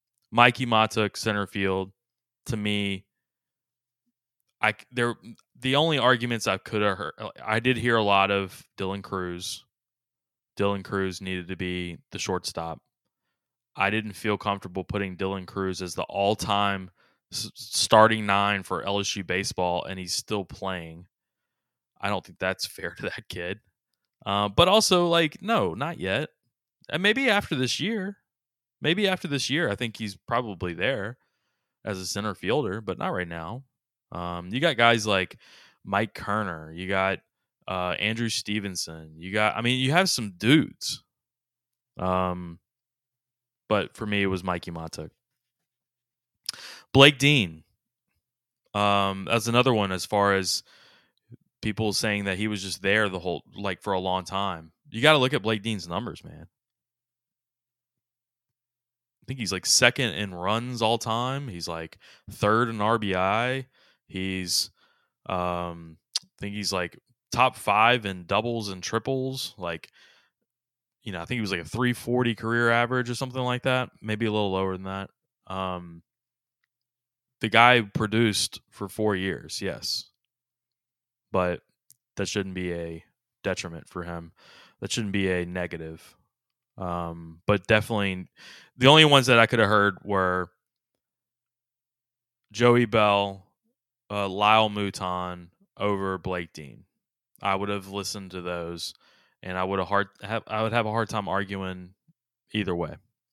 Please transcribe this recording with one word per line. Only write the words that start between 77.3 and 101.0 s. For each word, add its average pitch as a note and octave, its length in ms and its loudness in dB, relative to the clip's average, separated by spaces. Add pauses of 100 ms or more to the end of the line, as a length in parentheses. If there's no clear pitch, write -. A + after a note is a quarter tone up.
the A2 80 -2
guy A#2+ 320 8
produced G#2+ 800 0 (100)
for G2 180 -12
four G#2 280 0
years, F#2 460 -4
yes. - 480 -6 (1200)
But F#2 300 0 (560)
that G2 120 -4
shouldn't F#2+ 260 -4
be F2+ 200 -4
a E2 280 -8 (400)
detriment F2 460 -6
for F2 140 -10
him. E2+ 300 -10 (480)
That G#2 120 -6
shouldn't G#2 220 -2
be F#2+ 160 2
a F2+ 160 0
negative. E2 720 -10 (600)
Um, E2+ 680 -8
but G#2 200 2
definitely, G2+ 600 0 (480)
the B2+ 120 8
only D#3 180 12
ones C#3 220 8
that A#2+ 100 8
I A2+ 80 8
could A#2 120 2
have G#2 120 6
heard G2+ 340 4
were F#2 460 0 (2000)
Joey A#2+ 320 6
Bell, G2+ 640 2 (640)
uh, G#2 180 -4
Lyle G#2+ 400 6
Mouton F2+ 800 -6 (300)
over G2 400 -2
Blake F2+ 340 -6
Dean. C2 320 -18 (560)
I G2 140 0
would G2+ 160 -2
have G2 180 -4
listened G2 440 -8
to F2+ 100 -8
those, F2 500 -6 (500)
and F#2 140 -8
I F#2 80 0
would F#2+ 140 0
have F2+ 100 -2
hard, G2+ 200 0 (140)
have, G#2+ 240 -6
I A2 160 -4
would A2 100 -2
have A#2 120 2
a G#2+ 60 -4
hard A2 180 -2